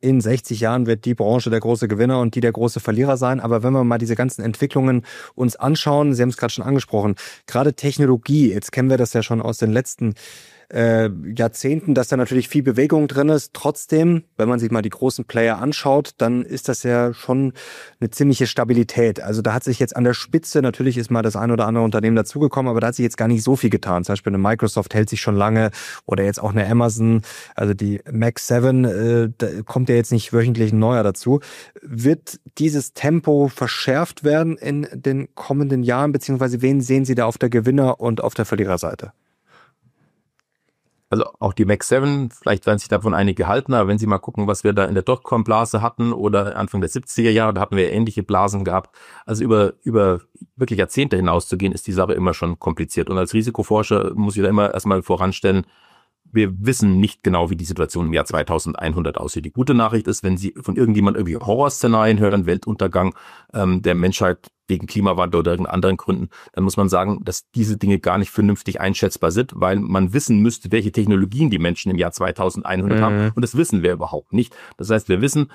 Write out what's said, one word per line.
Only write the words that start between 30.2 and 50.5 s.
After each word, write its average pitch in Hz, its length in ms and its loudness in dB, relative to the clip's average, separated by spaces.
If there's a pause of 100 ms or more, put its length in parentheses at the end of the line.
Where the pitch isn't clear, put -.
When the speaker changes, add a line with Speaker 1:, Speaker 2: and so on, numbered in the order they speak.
Speaker 1:
wöchentlich 117 400 2
ein 110 60 2
neuer 113 240 2
dazu. 120 380 0 (420)
Wird 131 560 -2 (200)
dieses 147 340 -2
Tempo 147 560 2
verschärft 135 760 -2
werden 156 340 0
in 147 360 -6
den 135 420 -4
kommenden 139 480 -2
Jahren, 127 300 0
beziehungsweise 127 500 -2
wen 139 180 4
sehen 131 240 2
Sie 127 120 0
da 120 80 2
auf 117 140 -2
der 123 120 0
Gewinner- 127 480 2
und 117 240 -2
auf 117 120 -2
der 113 100 -2
Verliererseite? 98 680 -2 (2000)
Speaker 2:
Also 107 120 0 (160)
auch 110 140 -2
die 107 100 0
Mac 101 180 2
seven, 139 480 0
vielleicht - 360 -4
werden 107 120 2
sich - 80 -10
davon 104 280 0
einige 95 340 0
halten, 127 260 0
aber 104 140 2
wenn 104 100 2
Sie 110 80 -2
mal 101 120 2
gucken, 107 280 -6
was 101 160 -2
wir 104 100 4
da 101 120 2
in 92 100 -2
der 95 80 0
Dotcom-Blase 113 800 0
hatten 117 300 -2
oder 101 420 0
Anfang 101 260 -4
der 87 80 -2
siebziger 117 440 0
Jahre, 110 200 2
da 95 100 -4
hatten 101 120 -2
wir 95 160 2
ähnliche 107 320 -2
Blasen 98 400 0
gehabt. 92 340 -4 (300)
Also 107 160 -4
über, 107 300 4 (100)
über 98 380 2 (340)